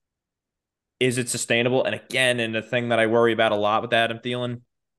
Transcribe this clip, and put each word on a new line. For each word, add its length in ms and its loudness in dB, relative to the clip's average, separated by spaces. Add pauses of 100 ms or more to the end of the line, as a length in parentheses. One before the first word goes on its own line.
(1000)
is 180 0
it 120 -4
sustainable? 540 0
And 120 -2
again, 440 -2
and 140 -2
the 80 -2
thing 280 -4
that 100 2
I 80 4
worry 260 4
about 180 2
a 40 2
lot 260 0
with 100 -6
Adam 280 0
Thielen, 420 -8 (380)